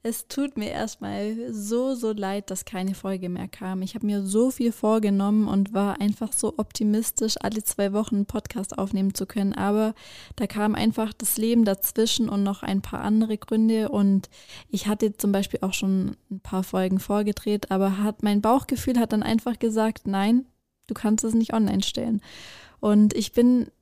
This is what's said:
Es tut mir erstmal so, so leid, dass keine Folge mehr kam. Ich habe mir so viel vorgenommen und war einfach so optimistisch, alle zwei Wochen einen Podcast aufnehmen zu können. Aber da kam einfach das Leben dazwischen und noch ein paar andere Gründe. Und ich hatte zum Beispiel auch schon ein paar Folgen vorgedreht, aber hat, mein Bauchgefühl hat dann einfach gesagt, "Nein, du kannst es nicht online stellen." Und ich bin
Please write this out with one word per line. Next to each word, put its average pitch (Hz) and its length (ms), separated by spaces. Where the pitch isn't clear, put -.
Es 226 220
tut 277 300
mir 208 120
erstmal 214 840
so, 233 420
so 233 160
leid, 202 400
dass 190 140
keine 190 280
Folge 185 360
mehr 180 180
kam. 190 340
Ich 190 140
habe 214 100
mir 208 160
so 214 300
viel 233 220
vorgenommen 208 720
und 196 260
war 202 280
einfach 208 320
so - 240
optimistisch, 214 800
alle 214 240
zwei 202 300
Wochen 214 220
einen 202 100
Podcast - 520
aufnehmen 196 360
zu - 120
können. 196 280
Aber 214 400
da 214 100
kam 208 300
einfach 220 380
das - 240
Leben 226 260
dazwischen 220 640
und 202 160
noch 196 200
ein 196 180
paar - 180
andere 220 380
Gründe. 220 520
Und 196 400
ich - 180
hatte 208 280
zum 202 160
Beispiel 196 300
auch 190 120
schon 190 440
ein 190 120
paar 190 220
Folgen 185 360
vorgedreht, 208 720
aber 190 280
hat, 208 240
mein 208 180
Bauchgefühl 247 580
hat 226 140
dann 214 100
einfach 226 340
gesagt, 220 480
"Nein, 208 400
du 214 80
kannst 220 280
es 226 100
nicht 226 200
online 196 300
stellen." 233 380
Und 208 320
ich - 180
bin 240 360